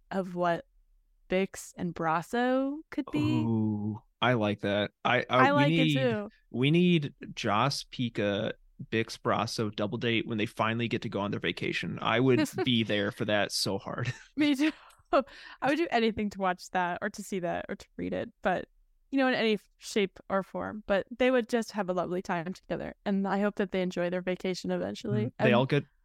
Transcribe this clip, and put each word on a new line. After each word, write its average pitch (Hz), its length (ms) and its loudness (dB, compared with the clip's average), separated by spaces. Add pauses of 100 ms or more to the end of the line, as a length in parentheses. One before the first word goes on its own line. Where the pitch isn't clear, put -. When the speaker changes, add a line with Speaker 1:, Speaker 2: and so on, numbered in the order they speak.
(100)
Speaker 1:
of 185 240 -4
what 175 300 0 (640)
Bix - 480 -2
and 175 180 -4
Brasso 247 840 0 (140)
could 294 220 -4
be. 294 60 0
Speaker 2:
Ooh, 110 840 0 (220)
I 120 120 4
like 104 260 2
that. 101 320 0 (120)
I, 123 140 4 (100)
I, 127 200 6
Speaker 1:
I 285 40 4
Speaker 2:
we 294 60 4
Speaker 1:
like 285 140 4
it 165 120 4
Speaker 2:
need, 151 100 4
Speaker 1:
too. 135 360 0 (200)
Speaker 2:
we 127 200 2
need 170 420 4 (220)
Joss, 113 580 0
Pika, 104 600 -2 (380)
Bix, - 280 -2
Brasso 107 560 -2
double 104 240 -4
date 117 280 0
when 113 120 -4
they 104 80 0
finally 113 420 -2
get 110 140 -2
to 113 60 -6
go 101 120 -4
on 101 120 -2
their 107 80 -4
vacation. - 600 -4
I 113 200 2
would 131 360 4
Speaker 1:
<laughs> 381 80 -2
Speaker 2:
be 117 200 4
there 104 260 0
for - 160 -6
that 104 260 0
so 98 260 -2
hard. - 340 -6 (120)
<laughs> - 120 -20
Speaker 1:
Me 294 180 2
too. 294 160 0 (220)
<laughs> - 200 -10
I - 560 -2
would 294 100 2
do 339 120 0
anything 226 400 0
to 190 80 -10
watch 185 320 -4
that 175 320 -2
or 208 80 -4
to 208 120 -10
see 190 180 -6
that 170 280 -4
or - 80 -8
to - 100 -18 (100)
read 180 160 -6
it, 185 180 -4 (120)
but, 185 240 -2 (440)
you 269 80 0
know, 262 100 4
in 254 60 2
any 220 240 2 (200)
shape - 400 -2 (100)
or 190 140 0
form. 190 440 -8
But 196 200 2 (100)
they 254 140 4
would 247 180 2
just 226 240 -2
have 202 160 -2
a 185 40 0
lovely 180 300 -2
time 175 300 -4
together, - 420 -8 (100)
and 196 220 2
I 196 140 0
hope 208 160 2
that 196 160 0
they 190 100 0
enjoy 175 280 0
their 180 100 -2
vacation 185 520 -4
eventually. 208 540 -2
Speaker 2:
Mm-hmm. - 180 -6
They - 20 4
Speaker 1:
And 120 80 6
Speaker 2:
all 123 120 4
get 143 180 0 (200)